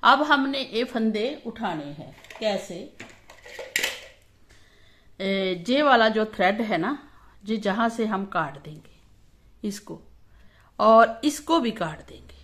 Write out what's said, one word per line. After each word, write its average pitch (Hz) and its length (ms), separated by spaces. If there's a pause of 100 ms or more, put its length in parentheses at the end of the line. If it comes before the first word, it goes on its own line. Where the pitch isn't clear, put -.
अब 277 180
हमने 277 400
ये 233 220
फंदे 226 640
उठाने 190 380
हैं। 147 320 (240)
कैसे? 202 560 (2250)
ए, 190 480
जे 269 140
वाला 240 280
जो 214 160
थ्रेड 214 360
है 208 160
ना, 226 200 (480)
जे 220 120
जहां 214 320
से 233 160
हम 196 200
काट 147 380
देंगे - 360 (680)
इसको 190 340 (760)
और 226 440
इसको 311 360
भी 240 120
काट 160 360
देंगे - 360